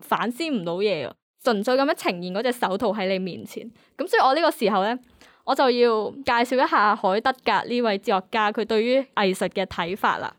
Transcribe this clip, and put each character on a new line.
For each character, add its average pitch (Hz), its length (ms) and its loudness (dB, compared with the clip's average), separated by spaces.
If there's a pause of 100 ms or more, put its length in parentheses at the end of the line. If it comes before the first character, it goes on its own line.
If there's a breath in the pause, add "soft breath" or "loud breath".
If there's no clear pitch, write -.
反 202 320 -2
思 240 160 -10
唔 226 160 -2
到 170 120 -4
嘢 185 300 -2
喎， - 40 -10 (340)
純 220 180 0
粹 254 120 0
咁 269 80 2
樣 302 120 0
呈 180 280 -4
現 180 100 -8
嗰 202 100 -4
隻 247 100 0
手 196 260 -2
套 226 120 0
喺 202 160 -4
你 190 120 0
面 190 260 -8
前。 - 260 -14 (280 soft breath)
咁 330 100 -6
所 453 100 2
以 - 40 4
我 262 120 4
呢 320 60 2
個 311 100 4
時 202 200 0
候 196 120 2
呢， 233 160 -2 (460 soft breath)
我 254 100 0
就 294 160 2
要 233 400 2 (140)
介 254 80 0 (100)
紹 254 220 2
一 - 40 4
下 214 280 4
海 202 240 0
德 262 100 0 (140)
格 202 240 0
呢 240 140 0
位 208 160 0
哲 202 200 0
學 190 40 -2 (100)
家， 214 180 2
佢 208 140 -4
對 214 180 0
於 247 160 2 (160)
藝 196 180 2
術 190 180 -2
嘅 190 160 -4
睇 175 280 -6
法 208 220 0
啦。 - 220 -8